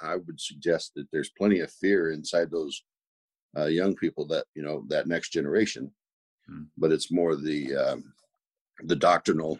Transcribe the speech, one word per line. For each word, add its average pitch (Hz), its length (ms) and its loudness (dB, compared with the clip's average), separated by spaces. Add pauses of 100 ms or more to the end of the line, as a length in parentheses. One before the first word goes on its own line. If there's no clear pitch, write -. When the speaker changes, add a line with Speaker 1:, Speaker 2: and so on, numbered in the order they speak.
Speaker 1:
I 80 160 -4
would 85 240 -10
suggest 80 560 -2
that 73 160 -8
there's 76 260 -4
plenty 98 220 4
of - 120 -6
fear 92 400 2
inside 78 380 0
those, 78 320 -4 (720)
uh, 76 100 0
young 87 280 2
people 78 340 -2
that, 78 160 0 (100)
you 80 80 -10
know, 73 260 -6
that 71 180 0
next 85 260 -2
generation. 82 580 0 (580)
Speaker 2:
Hmm. 76 160 -12 (120)
Speaker 1:
But 80 160 4
it's 78 200 0
more 85 240 2
the, 71 380 -4
um, 67 380 -2 (720)
the 80 120 2
doctrinal, 80 640 2